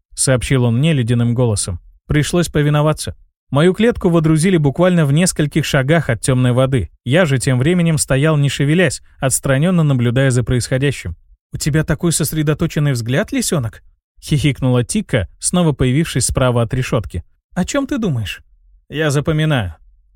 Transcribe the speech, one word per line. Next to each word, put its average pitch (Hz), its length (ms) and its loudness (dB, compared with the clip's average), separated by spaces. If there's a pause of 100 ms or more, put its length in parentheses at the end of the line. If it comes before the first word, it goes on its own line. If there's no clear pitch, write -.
(140)
сообщил 131 480 0
он 117 160 2
мне 160 140 2
ледяным 120 420 0
голосом. 107 460 -2 (260)
«Пришлось 151 420 0
повиноваться». 147 680 0 (340)
Мою 170 240 2
клетку 220 340 0
водрузили 165 480 2
буквально 170 480 2
в 139 80 2
нескольких 156 520 0
шагах 147 440 0
от 117 120 -2
темной 127 320 2
воды. 131 380 0 (140)
Я 160 200 2
же 139 140 0
тем 127 200 0
временем 165 400 2
стоял, 147 380 0
не 143 120 2
шевелясь, 151 540 0 (160)
отстраненно 143 640 0
наблюдая 131 480 2
за 120 140 0
происходящим. 127 720 -2 (360)
«У 147 40 -10
тебя 156 260 0
такой 160 300 -2
сосредоточенный 151 800 -2
взгляд, 123 400 -2
лисенок?» 175 500 -4 (400)
хихикнула 127 640 0
Тика, - 440 -4 (120)
снова 175 320 0
появившись 131 540 0
справа 123 360 0
от 113 120 -4
решетки. 123 500 -4 (280)
«О 180 120 -2
чем 277 240 -4
ты 294 100 -4
думаешь?» 131 440 -4 (460)
«Я 147 220 -2
запоминаю», 147 640 -2 (420)